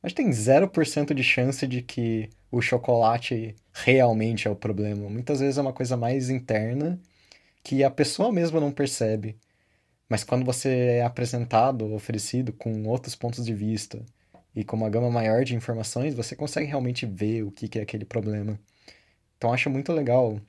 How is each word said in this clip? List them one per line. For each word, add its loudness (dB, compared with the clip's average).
Mas -6
tem 2
zero 6
por 2
cento 0
de 0
chance 2
de -2
que -2
o 2
chocolate 2
realmente 4
é 2
o -2
problema. -4
Muitas -2
vezes 2
é 0
uma 0
coisa -2
mais 0
interna 0
que 2
a 4
pessoa 0
mesma 2
não 0
percebe. -2
Mas -2
quando 0
você -2
é 2
apresentado, 0
oferecido -4
com -6
outros -2
pontos -6
de -2
vista -4
e -4
com -4
uma -2
gama 2
maior 2
de -2
informações, -4
você -6
consegue -4
realmente -4
ver -2
o -6
que -10
que -6
é -2
aquele -8
problema. -4
Então, 0
acho 0
muito -2
legal 2